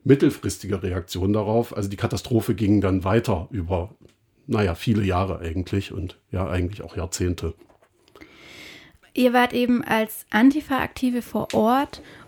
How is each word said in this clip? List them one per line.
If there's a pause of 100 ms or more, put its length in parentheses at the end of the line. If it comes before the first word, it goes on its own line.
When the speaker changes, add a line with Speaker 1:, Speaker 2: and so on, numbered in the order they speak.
Speaker 1:
mittelfristige
Reaktion
darauf.
Also
die
Katastrophe
ging
dann
weiter
über, (540)
naja,
viele
Jahre
eigentlich
und (160)
ja,
eigentlich
auch
Jahrzehnte. (1600)
Speaker 2:
Ihr
wart
eben
als
Antifa-Aktive
vor
Ort, (260)